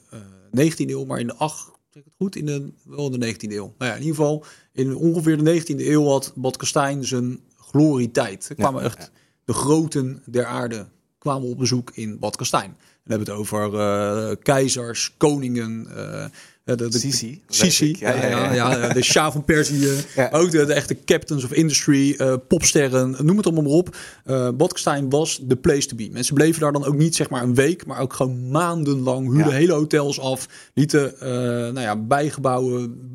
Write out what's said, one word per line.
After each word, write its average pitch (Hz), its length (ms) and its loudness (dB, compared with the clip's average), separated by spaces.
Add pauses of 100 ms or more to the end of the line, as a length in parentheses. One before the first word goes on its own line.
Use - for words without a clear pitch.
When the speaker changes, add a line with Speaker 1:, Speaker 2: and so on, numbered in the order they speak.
Speaker 1:
eh, 117 100 -20 (320)
negentiende 135 420 2
eeuw, 135 120 -6
maar 131 140 -4
in 120 80 -4
de 117 80 -10
acht-, - 360 -6 (180)
zeg 147 140 -20
ik - 60 -20
het - 80 -20
goed? 190 180 -4
In 151 100 -8
de, 143 260 -6 (120)
wel 139 220 -8
in 135 60 -2
de 127 60 -4
negentiende 113 380 -4
eeuw. 101 220 -8
Nou 123 140 -4
ja, 107 60 -6
in 120 60 -10
ieder 156 120 -2
geval, 151 300 0 (280)
in 131 220 -2
ongeveer 160 420 2
de 151 60 2
negentiende 156 460 2
eeuw 151 160 4
had 135 300 2
Bad 127 220 -4
Kastijn 139 480 -2
zijn 123 340 -4 (180)
glorietijd. 127 920 0
Er 151 80 -12
Speaker 2:
Ja, 143 60 0
Speaker 1:
kwamen 135 180 0
Speaker 2:
ja, 127 60 -4
Speaker 1:
echt 113 100 -6
Speaker 2:
ja. - 120 -20 (360)
Speaker 1:
de 117 80 -4
groten 139 720 0
der 120 200 -2
aarde 117 400 -6 (320)
kwamen 135 320 -4
op 123 80 -8
bezoek 120 360 -2
in 110 260 -10
Bad - 160 -4
Kastijn. 113 400 -4 (280)
Dan 113 140 -2
hebben 104 180 -6
we 104 60 -6
het 107 120 -6
over, 104 260 -2
eh, 104 640 0
keizers, 123 720 0
koningen, 120 800 -2
eh, 104 300 -10 (380)
de, 123 120 0 (140)
de, 117 100 -2
Speaker 2:
Sisi, 127 480 -4
Speaker 1:
Sisi, - 380 2
Speaker 2:
weet 151 100 2
ik. - 60 -14
Ja, 107 120 0
Speaker 1:
ja, 123 140 0
Speaker 2:
ja, - 20 2
Speaker 1:
ja, - 240 0
Speaker 2:
ja. 123 240 2 (100)
Speaker 1:
ja, 120 60 0
de 127 80 4
Shah 156 300 2
van 143 120 -4
Perzië. 143 460 2 (160)
Speaker 2:
<laughs> - 100 -18
Ja. 127 160 2
Speaker 1:
Ook 170 200 4
de, 151 140 4
de 147 80 0
echte 143 320 -2
captains 156 380 0
of 123 80 -8
industry, 143 640 2
eh, 131 160 2 (140)
popsterren, 131 680 2 (100)
noem 180 120 6
het 214 80 0
allemaal 165 180 2
maar 139 100 2
op. 175 220 2 (300)
Eh, 127 260 0
Bad 143 220 2
Kastijn 143 360 -2
was 151 380 0
the 127 80 4
place 143 320 0
to - 80 -10
be. 110 160 -10
Mensen 123 240 -4
bleven 156 260 4
daar 147 100 2
dan 143 140 -2
ook 143 120 0
niet, 160 180 2
zeg 147 140 -2
maar, 127 140 -4
een 123 120 2
week, 147 300 2
maar 131 140 -10
ook 135 140 -4
gewoon 127 360 -4
maandenlang. 139 840 0
Huurden 147 200 4
Speaker 2:
Ja. 131 60 0
Speaker 1:
hele 170 160 6
hotels 147 460 0
af, 131 280 -4 (260)
lieten, 147 460 2
eh, 135 100 -8 (440)
nou 135 60 -8
ja, 107 160 -2
bijgebouwen 127 1040 -2 (140)